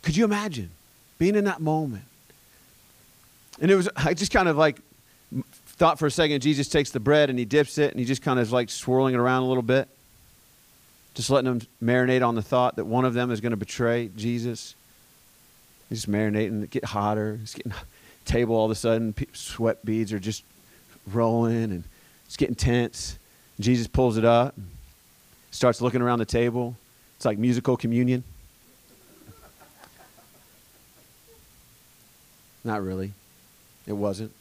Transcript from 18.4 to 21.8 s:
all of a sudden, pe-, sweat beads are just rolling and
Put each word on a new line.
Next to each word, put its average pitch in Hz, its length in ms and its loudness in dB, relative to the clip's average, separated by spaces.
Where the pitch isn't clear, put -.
all 110 120 2
of 110 40 0
a 107 60 -2
sudden, 113 360 0
pe-, - 200 -6
sweat - 520 -4
beads 110 280 -2
are 104 80 -4
just 101 240 -8
rolling 113 640 0
and 90 100 -6